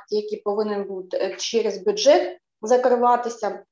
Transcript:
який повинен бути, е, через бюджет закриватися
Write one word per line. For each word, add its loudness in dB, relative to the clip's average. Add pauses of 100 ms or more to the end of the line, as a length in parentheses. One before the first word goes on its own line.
(100)
який -4
повинен -2
бути, -8
е, -2
через -2
бюджет 2 (240)
закриватися 0